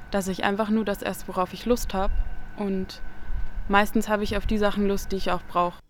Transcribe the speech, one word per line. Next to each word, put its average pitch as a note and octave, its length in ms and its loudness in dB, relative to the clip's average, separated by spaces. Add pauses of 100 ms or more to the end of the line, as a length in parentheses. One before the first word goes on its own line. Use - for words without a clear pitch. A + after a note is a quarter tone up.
(120)
dass G3 160 0
ich F#3 160 -2
einfach G3+ 260 0
nur A3 140 2
das G3 180 -2
esse, - 240 -4
worauf F3+ 260 -2
ich - 140 -10
Lust A#3 260 2
hab. G3 200 2 (440)
Und G3 460 -4 (680)
meistens G#3 400 4
hab G#3 120 2
ich G#3 160 0
auf G3 100 0
die G#3+ 120 2
Sachen G3+ 280 2
Lust, G3+ 240 0
die G3 60 0
ich F#3 160 0
auch F3+ 100 0
brauch. F3 320 0 (160)